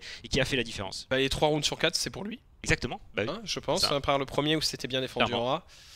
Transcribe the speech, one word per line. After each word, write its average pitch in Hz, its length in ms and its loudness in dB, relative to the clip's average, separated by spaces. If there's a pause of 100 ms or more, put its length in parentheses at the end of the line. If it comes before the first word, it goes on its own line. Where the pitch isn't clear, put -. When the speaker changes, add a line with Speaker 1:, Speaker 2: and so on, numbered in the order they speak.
(240)
Speaker 1:
et - 40 -12
qui - 120 2
a 131 60 4
fait 143 120 0
la 120 60 4
différence. 104 460 -8
Speaker 2:
Bah, 131 80 2
les 135 120 4
trois - 180 2
rounds 151 180 2
sur - 140 -2
quatre, 160 160 4
c'est - 160 -2
pour - 120 -8
lui. 220 160 -10 (240)
Speaker 1:
Exactement, 156 380 0 (140)
bah 101 100 2
oui. 135 60 -2
Speaker 2:
Hein, 214 120 -8
je 156 160 -4
pense, - 220 0
Speaker 1:
Ça. - 140 2
Speaker 2:
à 143 40 2
part 139 200 2
le 135 60 -2
premier 147 300 2
où 156 60 2
c'était - 260 -2
bien 131 140 -2
défendu 127 240 2
Speaker 1:
Clairement. 120 220 0
Speaker 2:
en 135 80 2
A. 170 100 -6 (300)